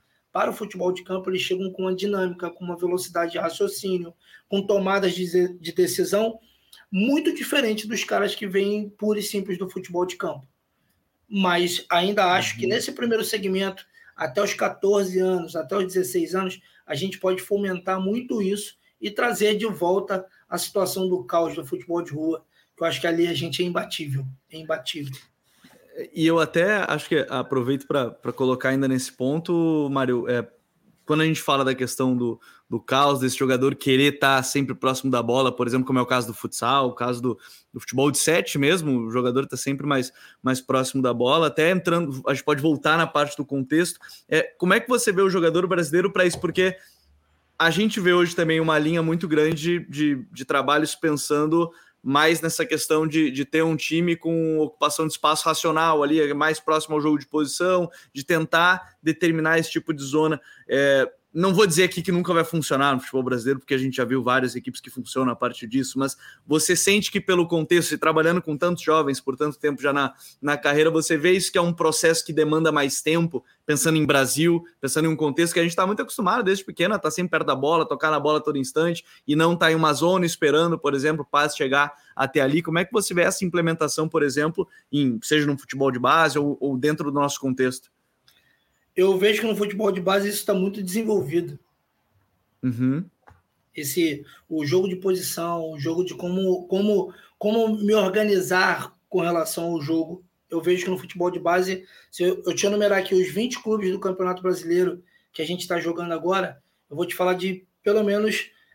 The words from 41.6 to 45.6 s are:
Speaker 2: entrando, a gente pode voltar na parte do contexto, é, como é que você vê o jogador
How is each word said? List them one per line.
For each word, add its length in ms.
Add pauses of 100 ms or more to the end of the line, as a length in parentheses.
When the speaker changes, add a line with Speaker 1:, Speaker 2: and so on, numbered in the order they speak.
Speaker 2:
entrando, 560
a 60
gente 120
pode 180
voltar 340
na 100
parte 300
do 80
contexto, 540 (300)
é, 140
como 320
é 60
que 80
você 220
vê 120
o 80
jogador 360